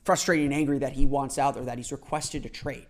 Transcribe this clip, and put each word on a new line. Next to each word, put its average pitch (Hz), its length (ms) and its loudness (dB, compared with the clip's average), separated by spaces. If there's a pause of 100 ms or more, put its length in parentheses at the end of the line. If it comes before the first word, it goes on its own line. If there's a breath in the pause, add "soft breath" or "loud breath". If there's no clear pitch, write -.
frustrated 165 420 2
and 139 80 0
angry 143 240 2
that 135 160 -4
he 143 120 6
wants 139 320 2
out 139 180 2
or 120 80 -8
that 120 140 -6
he's 123 140 -10
requested 151 520 -6
a 117 40 -12
trade. - 420 -10